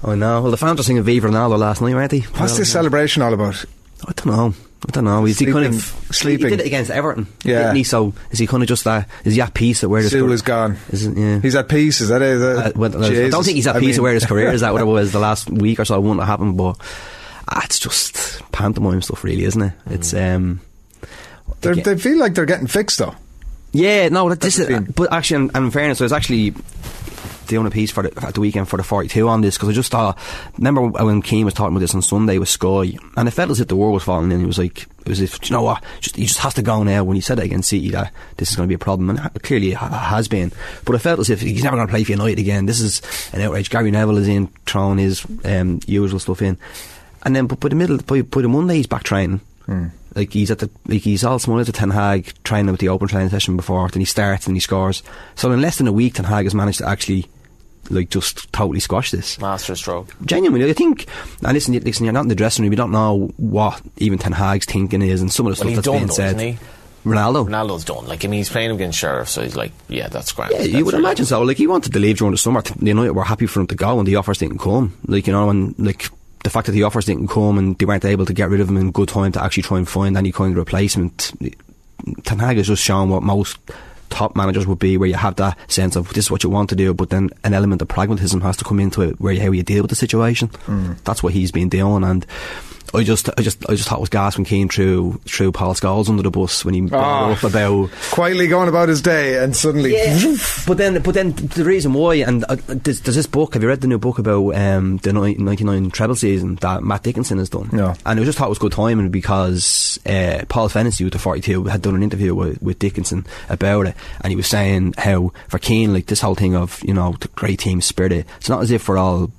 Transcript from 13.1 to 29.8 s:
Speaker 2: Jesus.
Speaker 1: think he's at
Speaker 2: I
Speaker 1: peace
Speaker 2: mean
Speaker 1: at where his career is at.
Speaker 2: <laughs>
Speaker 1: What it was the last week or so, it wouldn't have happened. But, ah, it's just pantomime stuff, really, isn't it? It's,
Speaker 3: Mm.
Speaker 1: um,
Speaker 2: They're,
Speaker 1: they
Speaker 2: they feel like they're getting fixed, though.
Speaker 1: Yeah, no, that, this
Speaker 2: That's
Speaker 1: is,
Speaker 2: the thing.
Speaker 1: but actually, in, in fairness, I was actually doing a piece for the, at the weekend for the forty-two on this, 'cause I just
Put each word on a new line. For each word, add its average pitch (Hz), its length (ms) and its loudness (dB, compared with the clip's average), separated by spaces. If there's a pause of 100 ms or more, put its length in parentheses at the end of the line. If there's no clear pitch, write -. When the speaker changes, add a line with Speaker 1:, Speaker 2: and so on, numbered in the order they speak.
Speaker 2:
Jesus. 135 340 2
Speaker 1:
think 185 80 2
he's 127 140 2
at 117 80 0
Speaker 2:
I - 20 2
Speaker 1:
peace 131 120 4
Speaker 2:
mean 127 40 2
Speaker 1:
at 117 80 2
where 123 120 2
his 113 120 2
career 110 260 2
is 117 120 2
at. 107 80 2
Speaker 2:
<laughs> - 0 -
Speaker 1:
What 110 100 2
it 113 40 2
was 104 260 2
the 101 80 2
last 107 300 0
week 107 280 2
or 107 60 0
so, 107 100 0
it 98 80 2
wouldn't 101 160 2
have - 100 -2
happened. 101 280 0
But, 92 220 0 (680)
ah, - 140 -4
it's - 160 -4
just - 720 -4
pantomime 104 520 0
stuff, - 200 -8
really, 90 220 -2
isn't 101 180 0
it? 98 100 0 (160)
It's, 87 240 -4
Speaker 3:
Mm. 92 220 0
Speaker 1:
um, 90 260 0 (1000)
Speaker 2:
They're, 175 160 2
Speaker 1:
they 165 60 0
Speaker 2:
they 196 140 2
feel 262 220 2
like 220 160 2
they're 170 100 2
getting 143 220 0
fixed, 202 320 0
though. 95 160 -2 (560)
Speaker 1:
Yeah, 190 380 4
no, 180 220 2
that, 170 100 -2
this 185 160 0
Speaker 2:
That's 175 120 0
Speaker 1:
is, 127 80 2
Speaker 2:
the 107 80 0
thing. 185 120 -8
Speaker 1:
but 170 160 2
actually, 156 320 0
in, 131 60 0 (140)
in 123 60 2
fairness, 143 300 0
I 127 40 2
was 120 80 0
actually 113 420 0 (960)
doing 110 180 0
a 101 40 -2
piece 107 200 -2
for 101 120 -4
the, - 240 -6
at 90 80 -8
the 101 60 -2
weekend 104 280 0
for - 80 -2
the 95 60 -2
forty-two 107 460 0
on 113 120 2
this, 101 180 2
'cause 104 100 -2
I 107 40 2
just 123 180 0